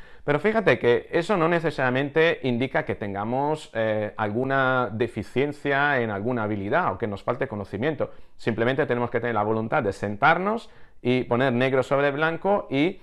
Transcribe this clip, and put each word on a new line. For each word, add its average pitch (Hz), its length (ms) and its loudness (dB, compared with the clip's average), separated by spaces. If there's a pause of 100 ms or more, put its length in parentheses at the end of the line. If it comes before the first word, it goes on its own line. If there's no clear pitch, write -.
(240)
Pero 147 160 0
fíjate 202 400 2
que 120 320 2
eso 170 240 0
no 165 120 4
necesariamente 147 920 2
indica 131 420 0
que 110 120 -4
tengamos, 117 760 -4
eh, 107 420 0
alguna 127 760 0
deficiencia 139 1080 0
en 113 100 0
alguna 110 320 -2
habilidad 107 500 0
o 92 60 -8
que 113 80 -4
nos 101 160 -6
falte 127 240 -2
conocimiento. 107 640 -4 (260)
Simplemente 123 500 0
tenemos 120 220 0
que 120 120 -2
tener 117 160 -2
la 104 80 2
voluntad 110 400 0
de 98 80 0
sentarnos 165 760 0 (320)
y 123 220 2
poner 120 300 2
negro 127 320 2
sobre 139 260 2
blanco 165 600 0
y 143 320 0